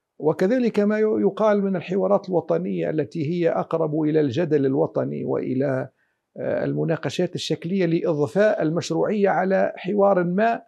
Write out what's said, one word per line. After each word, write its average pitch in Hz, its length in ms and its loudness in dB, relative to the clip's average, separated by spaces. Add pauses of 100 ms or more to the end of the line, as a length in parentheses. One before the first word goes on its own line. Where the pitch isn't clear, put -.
(180)
وكذلك 208 600 2
ما 208 180 2
يقال 208 640 2
من 196 140 -2
الحوارات 185 520 0
الوطنية 175 640 -2
التي 151 400 -2
هي 170 200 0
أقرب 160 500 -2
إلى 151 200 2
الجدل 143 460 0
الوطني 139 580 -2
وإلى، 131 640 -2 (480)
آه، - 280 -2
المناقشات 151 720 -2
الشكلية 170 520 -2
لإضفاء 160 760 0
المشروعية 165 640 0
على 190 480 0
حوار 196 480 2
ما 220 440 0